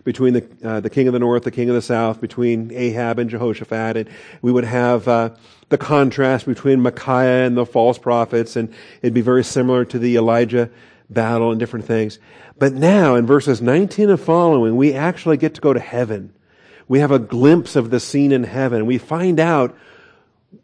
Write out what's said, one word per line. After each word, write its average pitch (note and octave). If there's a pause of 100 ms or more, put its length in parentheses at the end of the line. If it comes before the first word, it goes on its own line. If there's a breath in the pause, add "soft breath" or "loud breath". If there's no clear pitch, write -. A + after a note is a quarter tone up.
between B2+
the, A#2+ (200)
uh, A2
the G#2
king C3+
of B2+
the B2
north, A#2+
the -
king B2
of B2
the A2+
south, A2+
between A2+
Ahab A#2+
and A#2+
Jehoshaphat. A2
And A2 (320 loud breath)
we A#2+
would B2
have, B2
uh, A#2 (400 soft breath)
the C#3+
contrast C3+
between C3+
Micaiah B2+
and B2
the A#2+
false B2
prophets, A#2
and A2+ (340 loud breath)
it'd A#2+
be A#2+
very B2+
similar B2+
to A#2
the A#2+
Elijah A#2 (400 soft breath)
battle A#2
and A2+
different A#2
things. A2 (400 loud breath)
But C#3
now, D#3+
in A#2+
verses C3
nineteen F#3
and F#3
following, D#3
we C#3
actually D#3
get D#3
to -
go C#3+
to A#2+
heaven. A2 (540 soft breath)
We C3
have C#3+
a C3+
glimpse B2+
of A#2
the B2
scene C#3+
in B2
heaven. A#2
We C3
find E3
out D#3 (880 soft breath)